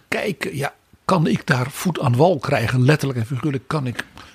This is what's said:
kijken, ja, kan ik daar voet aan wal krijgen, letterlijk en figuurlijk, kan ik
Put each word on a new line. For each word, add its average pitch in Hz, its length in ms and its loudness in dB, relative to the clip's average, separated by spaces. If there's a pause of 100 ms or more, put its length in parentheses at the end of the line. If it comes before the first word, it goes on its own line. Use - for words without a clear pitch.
kijken, - 480 -4
ja, 139 180 -6 (300)
kan 151 220 4
ik 233 200 0
daar 123 240 0
voet 170 300 -4
aan 120 160 2
wal 160 220 4
krijgen, 127 460 0
letterlijk 135 360 2
en 110 60 -2
figuurlijk, 135 420 -4
kan 143 180 -2
ik - 180 -6 (300)